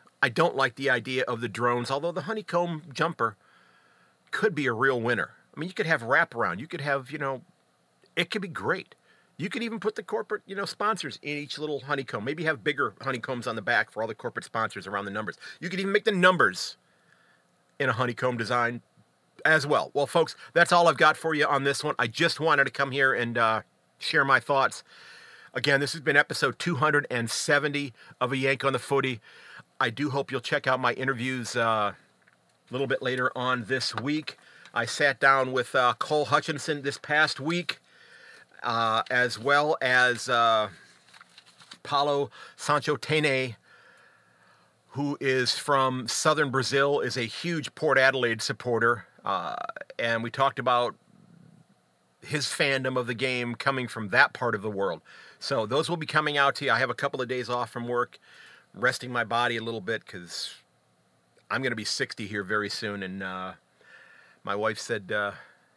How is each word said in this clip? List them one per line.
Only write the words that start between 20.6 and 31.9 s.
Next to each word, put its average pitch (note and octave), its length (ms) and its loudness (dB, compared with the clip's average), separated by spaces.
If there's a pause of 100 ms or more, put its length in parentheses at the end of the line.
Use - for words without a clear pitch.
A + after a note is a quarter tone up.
all F3 160 8
I've D3 100 4
got D3+ 200 6
for D#3+ 180 -2
you D3 100 4
on C#3 180 2
this C#3 200 0
one. D3 160 -2
I B2 80 2
just D#3+ 320 0
wanted D3 240 4
to C3+ 80 0
come C#3 180 -2
here C3+ 240 4
and, A#2 240 0
uh, A2+ 240 4 (380)
share D3+ 260 2
my C3+ 140 6
thoughts. C3+ 440 2 (680)
Again, C3+ 260 2
this C#3 140 -2
has E3 80 -10
been C#3+ 160 4
episode C3+ 420 2
two F3 160 -2
hundred C#3+ 340 2
and A#2 220 -2
seventy C#3+ 600 0 (260)
of B2+ 120 0
A C#3 60 -2
Yank C3+ 260 2
on C3+ 100 2
the C3 60 0
Footy. C3 420 0 (580)
I B2+ 100 0
do C3+ 200 -4
hope C3+ 220 -4
you'll B2+ 100 -4
check - 260 -2
out C3 120 2
my B2 140 2
interviews, B2+ 640 -4
uh, A2 380 2